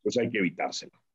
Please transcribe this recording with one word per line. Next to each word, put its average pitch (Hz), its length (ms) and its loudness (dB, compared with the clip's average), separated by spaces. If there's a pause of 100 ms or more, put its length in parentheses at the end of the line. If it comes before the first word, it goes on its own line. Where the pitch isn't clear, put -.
pues 107 160 2
hay 117 120 2
que 113 80 0
evitárselo. - 600 -2 (140)